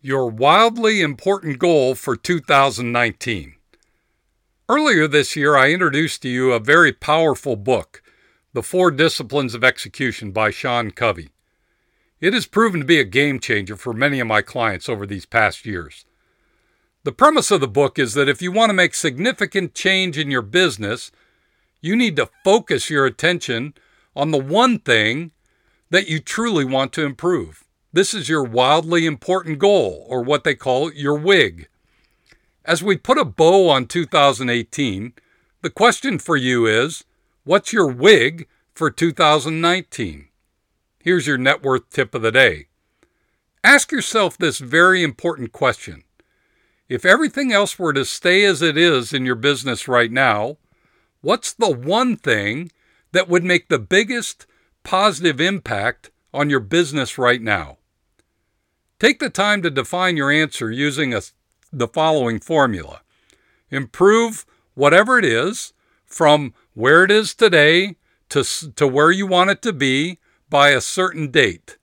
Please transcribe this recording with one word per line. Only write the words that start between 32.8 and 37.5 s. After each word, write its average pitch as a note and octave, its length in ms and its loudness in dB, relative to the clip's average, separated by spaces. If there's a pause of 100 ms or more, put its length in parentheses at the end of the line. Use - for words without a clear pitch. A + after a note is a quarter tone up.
we G3 120 0
put C#4 220 0
a C4 60 0
bow E3 440 4
on C3 180 2
two F3 200 -4
thousand C3+ 420 2
eighteen, A#2+ 640 -4 (500)
the E3+ 80 -6
question A3+ 500 -2
for E3 160 -2
you B2 300 0
is, A#2+ 360 0 (400)
what's F#3+ 300 -2